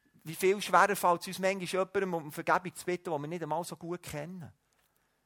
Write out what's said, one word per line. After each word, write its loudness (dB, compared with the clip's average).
Wie -12
viel 2
schwerer 6
fällt 4
es -12
uns -10
manchmal, 0
jemandem 0
um -6
Vergebung 0
zu -16
bitten, -4
wo -2
wir -6
nicht -8
einmal -4
so -12
gut -8
kennen. -10